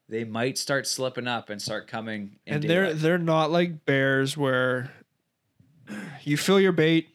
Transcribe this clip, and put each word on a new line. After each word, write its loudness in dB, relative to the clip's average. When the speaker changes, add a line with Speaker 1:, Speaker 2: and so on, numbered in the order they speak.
Speaker 1:
they -4
might -2
start -2
slipping -4
up -4
and -8
start -8
coming -8
and -4
Speaker 2:
And -2
they're, 4
Speaker 1:
daylight. -2
Speaker 2:
they're 2
not 2
like 0
bears 2
where 0
<clears throat> -14
you 0
fill 4
your 6
bait, 4